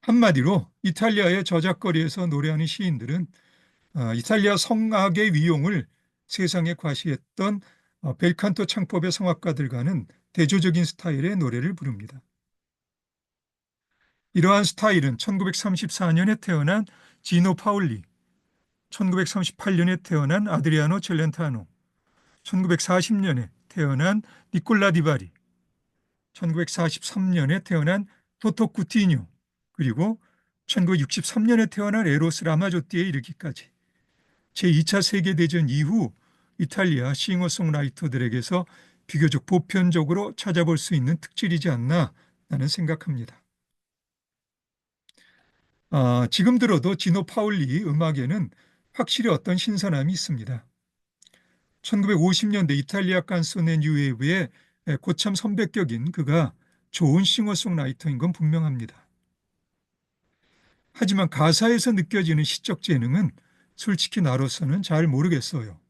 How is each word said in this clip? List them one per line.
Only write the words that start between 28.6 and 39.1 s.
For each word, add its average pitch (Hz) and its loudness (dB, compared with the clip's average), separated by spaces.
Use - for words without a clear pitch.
쿠티뉴, 175 2
그리고 156 -2
천구백육십삼 180 0
년에 226 4
태어난 208 -2
에로스 156 2
라마조띠에 170 0
이르기까지 156 -6
제이 165 4
차 202 2
세계대전 170 2
이후 147 0
이탈리아 143 0
싱어송라이터들에게서 151 -2
비교적 147 0